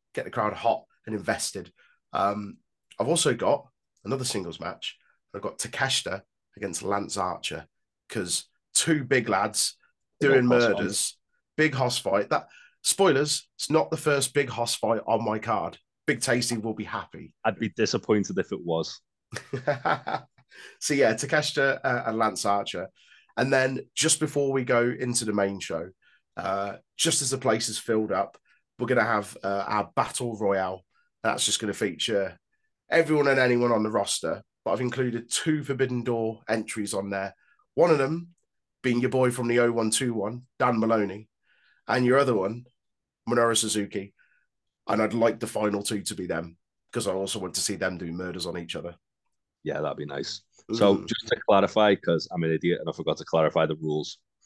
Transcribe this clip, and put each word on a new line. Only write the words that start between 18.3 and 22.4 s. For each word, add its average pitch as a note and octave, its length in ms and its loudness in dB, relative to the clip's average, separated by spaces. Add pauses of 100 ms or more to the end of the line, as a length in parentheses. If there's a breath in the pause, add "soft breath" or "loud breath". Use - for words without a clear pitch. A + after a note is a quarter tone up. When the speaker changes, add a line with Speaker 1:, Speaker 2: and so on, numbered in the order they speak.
Speaker 2:
if F2+ 140 -4
it F2 100 -8
was. E2 380 -2 (520)
Speaker 1:
<laughs> - 720 -4 (520 loud breath)
So - 140 -2
yeah, B2+ 200 4
Takeshita, C#3 720 0
uh, B2 240 0
and A2 100 -2
Lance G#2+ 280 0